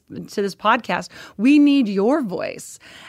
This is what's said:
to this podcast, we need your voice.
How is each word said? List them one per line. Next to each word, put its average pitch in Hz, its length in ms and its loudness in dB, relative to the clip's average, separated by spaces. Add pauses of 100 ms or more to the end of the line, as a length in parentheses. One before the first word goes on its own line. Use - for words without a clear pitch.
(280)
to - 160 -6
this 190 100 -4
podcast, 208 560 -2 (280)
we 269 200 4
need 277 300 4
your 214 340 0
voice. 101 560 -10 (320)